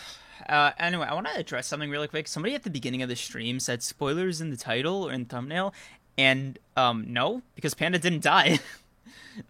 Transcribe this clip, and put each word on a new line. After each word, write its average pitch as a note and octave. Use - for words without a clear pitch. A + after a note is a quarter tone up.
Uh, D3
anyway, E3+
I C#3+
wanna F#3+
address B2+
something D3
really D3
quick. D3+
Somebody F#3
at -
the G#3
beginning B2+
of B2+
the B2
stream A#2+
said, A#2+
"Spoilers D#3+
in D#3+
the B2+
title D#3
or C3
in B2+
thumbnail." D#3+
And, C3+
um, A#2+
no, E3+
because -
Panda F3
didn't E3
die. D#3
<laughs> -